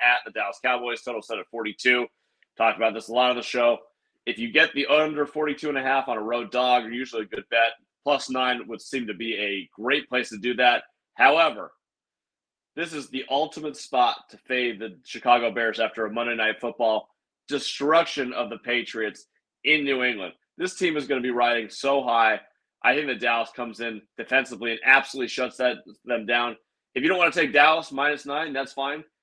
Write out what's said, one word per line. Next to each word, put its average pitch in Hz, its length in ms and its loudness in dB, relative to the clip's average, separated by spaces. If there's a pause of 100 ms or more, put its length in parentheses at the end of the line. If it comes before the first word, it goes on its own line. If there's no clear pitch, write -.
at 120 240 4
the 110 80 -14
Dallas 101 300 -6
Cowboys. 120 400 -2
Total 117 200 -6
set 110 160 -8
at 92 80 -10
forty-two. 120 600 0 (500)
Talked 113 200 2
about 110 180 2
this 110 140 -10
a 113 40 -10
lot 123 180 4
on 123 60 0
the 117 60 -6
show. 120 360 2 (480)
If 120 120 -6
you 117 120 -4
get 156 240 4
the 139 120 -2
under 151 380 2
forty-two 151 440 -4
and 139 100 -4
a 131 40 -4
half 135 260 0
on 117 100 -2
a 107 40 -6
road 117 280 -4
dog, 123 320 2
you're 113 100 -10
usually 120 300 -6
a 104 40 -6
good 104 220 -10
bet. 113 240 4 (320)
Plus 139 240 0
nine 127 380 -2
would 110 140 -10
seem 127 260 -6
to 104 80 -6
be 113 240 -6
a 98 340 -6
great 131 360 -2
place 127 220 -2
to 110 80 -12
do 120 160 -2
that. 120 280 4 (320)
However, 135 580 2 (1000)
this 160 180 -6
is 139 160 -10
the 131 220 -8
ultimate 151 460 -2
spot - 540 0
to - 80 -20
fade 123 400 -2
the 101 260 -10
Chicago 120 460 2
Bears 113 300 0
after 110 260 -2
a 104 60 -6
Monday 117 240 -2
Night 110 240 0
Football 113 480 0 (400)
destruction 143 840 0
of 117 180 -4
the 110 80 -10
Patriots 113 680 -4 (380)
in 147 200 2
New 135 180 0
England. 104 320 -2 (220)
This 185 200 -4
team 170 200 0
is 139 100 -4
gonna 131 140 0
be 127 100 0
riding 120 400 2
so 139 320 0
high. 113 380 4 (440)
I 123 100 6
think 147 140 -2
that 113 120 -4
Dallas 117 360 0
comes 113 240 -10
in 113 200 -6 (160)
defensively 117 540 -2
and 113 140 -6
absolutely 135 440 2
shuts 127 280 -4
that, 123 220 0 (260)
them 117 220 -2
down. 120 300 0 (380)
If 127 80 -2
you 156 60 2
don't 185 100 2
wanna 170 140 2
take 156 200 0
Dallas 156 380 6
minus 143 340 -2
nine, 147 280 -4
that's 135 200 -6
fine. 143 300 -6 (200)